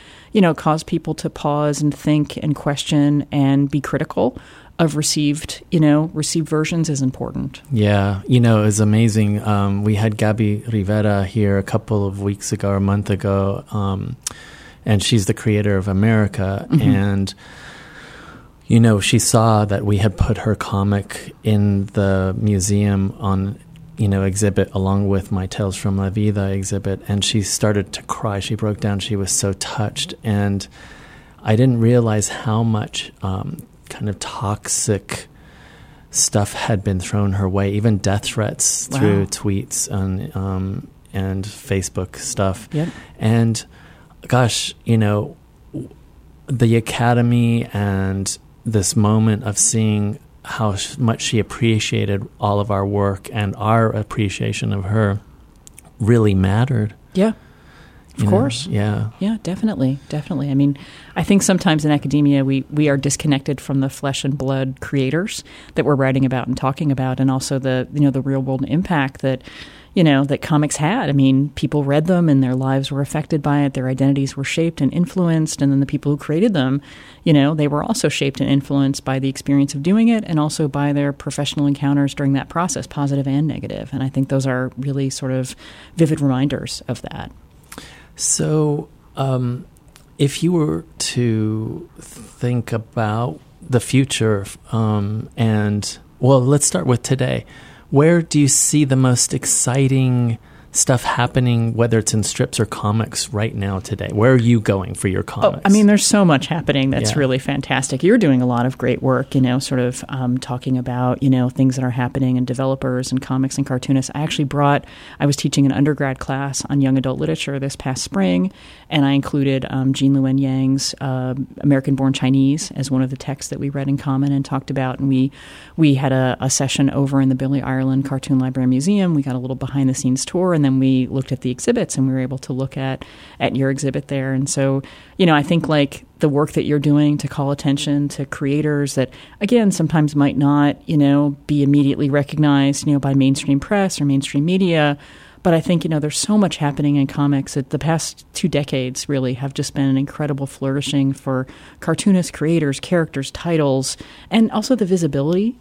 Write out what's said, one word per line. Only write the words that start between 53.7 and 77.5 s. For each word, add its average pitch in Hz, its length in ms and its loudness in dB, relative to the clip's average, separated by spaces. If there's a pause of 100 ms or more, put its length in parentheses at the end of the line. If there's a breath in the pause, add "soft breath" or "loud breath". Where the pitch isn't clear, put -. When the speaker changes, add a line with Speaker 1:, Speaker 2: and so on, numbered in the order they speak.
Speaker 2:
appreciation 107 840 -4
of 98 140 -4
her 104 340 0 (800)
really 107 340 4
mattered. 104 580 2 (220)
Speaker 1:
Yeah, 214 200 2 (800 loud breath)
of - 40 -10
Speaker 2:
You - 60 0
know? 101 60 2
Speaker 1:
course. 113 360 0
Speaker 2:
Yeah. 107 440 -2 (100)
Speaker 1:
Yeah, 214 240 -2
definitely, 160 640 -2
definitely. 143 420 -6
I 135 40 0
mean, 143 220 2 (380 loud breath)
I 175 80 -2
think 196 200 4
sometimes 165 420 2
in 151 80 2
academia 143 520 2
we, 135 260 0
we 151 180 2
are 143 80 2
disconnected 139 640 -2
from 139 180 -2
the 135 100 0
flesh 135 360 -6
and 143 120 -2
blood 135 440 -2
creators 147 640 -2 (320 loud breath)
that 151 80 2
we're 143 100 4
writing 135 300 2
about 127 240 -2
and 127 80 -2
talking 139 340 -2
about, 131 300 -2
and 135 100 2
also 131 300 -2
the, 127 320 -2
you 143 80 -2
know, 143 100 4
the 131 100 -2
real 135 200 -2
world 131 260 -2
impact 143 560 -2
that, 131 200 -2 (520 loud breath)
you 190 100 4
know, 143 200 4
that 139 180 -2
comics 151 340 0
had. 180 320 0
I 143 40 0
mean, 135 420 4
people 151 280 -2
read 143 220 2
them 175 240 2
and 139 140 6
their 127 120 0
lives 135 380 -2
were 139 80 -2
affected 147 400 -2
by 143 200 0
it. 139 120 0
Their 131 160 -4
identities 135 480 0
were 139 80 -6
shaped 165 380 -2
and 135 100 2
influenced. 165 680 0
And 139 100 4
then 135 80 2
the 139 60 2
people 143 260 -2
who 143 60 -2
created 170 340 0
them, 139 300 0 (420 loud breath)
you 165 80 4
know, 147 220 4